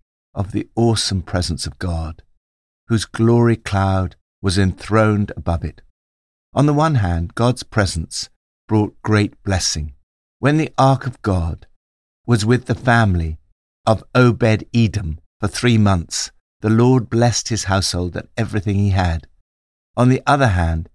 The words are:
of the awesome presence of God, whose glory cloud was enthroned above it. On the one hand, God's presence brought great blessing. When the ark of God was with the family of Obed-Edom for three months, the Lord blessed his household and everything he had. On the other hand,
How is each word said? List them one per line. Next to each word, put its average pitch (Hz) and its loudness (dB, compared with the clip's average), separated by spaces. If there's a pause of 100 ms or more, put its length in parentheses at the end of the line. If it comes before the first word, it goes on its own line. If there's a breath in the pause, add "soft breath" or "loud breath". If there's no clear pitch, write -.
(340)
of 98 -6
the 107 -6
awesome 110 0
presence 85 -4
of - -12
God, 80 -8 (680)
whose 113 0
glory 117 2
cloud 95 -2 (260)
was 95 0
enthroned 104 0
above 80 -4
it. - -12 (720)
On 143 2
the 147 2
one 151 2
hand, 87 -2
God's 123 0
presence - -4 (400)
brought 107 0
great 104 0
blessing. 82 -4 (440)
When 147 2
the 156 -2
ark 135 2
of 123 -10
God 85 -2 (600)
was 110 0
with 123 0
the 117 -2
family 98 0 (480)
of 110 0 (100)
Obed-Edom 110 0 (200)
for 101 -4
three 120 0
months, 98 -2 (300)
the 107 0
Lord 120 4
blessed 117 0
his 110 -4
household 90 -2
and - -10
everything 104 -4
he 101 2
had. 90 -2 (680)
On 123 4
the 127 2
other 143 2
hand, 85 0